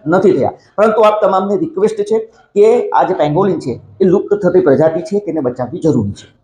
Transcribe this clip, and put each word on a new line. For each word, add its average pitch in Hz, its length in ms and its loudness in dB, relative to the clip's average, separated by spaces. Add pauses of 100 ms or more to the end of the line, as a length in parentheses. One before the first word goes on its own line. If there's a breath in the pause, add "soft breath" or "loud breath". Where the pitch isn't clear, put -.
નથી 185 240 2
થયા, 127 200 -2 (240 soft breath)
પરંતુ 214 260 2
આપ 214 200 2
તમામને 190 360 0
રિક્વેસ્ટ 202 440 -4
છે 220 180 -2 (360 soft breath)
કે 220 340 4
આ 160 140 2
જે 175 100 -2
પેંગોલિન 165 460 0
છે - 220 -8 (200)
એ 190 40 4
લુપ્ત 190 280 2
થતી 185 260 2
પ્રજાતિ 160 420 2
છે, 202 180 -4
તેને 160 200 -6
બચાવવી 123 400 -6
જરૂરી 110 320 0
છે. - 320 -20